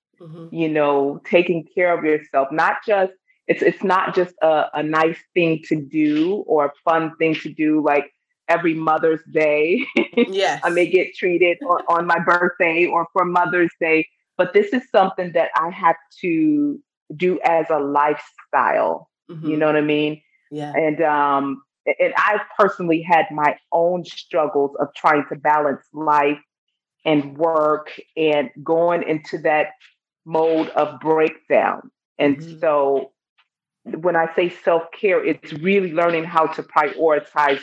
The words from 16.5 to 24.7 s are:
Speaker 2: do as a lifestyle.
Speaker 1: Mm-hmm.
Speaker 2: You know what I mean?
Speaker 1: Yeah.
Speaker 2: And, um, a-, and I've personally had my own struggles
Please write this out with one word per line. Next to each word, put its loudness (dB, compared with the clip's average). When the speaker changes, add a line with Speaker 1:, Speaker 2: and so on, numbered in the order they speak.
Speaker 2:
do 0
as 2
a 0
lifestyle. 0
Speaker 1:
Mm-hmm. -10
Speaker 2:
You -2
know 2
what 2
I 2
mean? 0
Speaker 1:
Yeah. -10
Speaker 2:
And, 0
um, 0
a-, 0
and -2
I've 0
personally 0
had 2
my 0
own 0
struggles -2